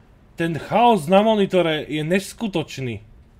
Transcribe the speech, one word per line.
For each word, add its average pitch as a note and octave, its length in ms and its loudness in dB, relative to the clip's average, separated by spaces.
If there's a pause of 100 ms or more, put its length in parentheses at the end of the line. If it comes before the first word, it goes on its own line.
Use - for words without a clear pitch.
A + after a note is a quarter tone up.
(340)
ten E3+ 240 -4
chaos G#3 480 2
na F#3+ 160 6
monitore F#3 640 0
je D3+ 160 -4
neskutočný. D#3 1000 -4 (380)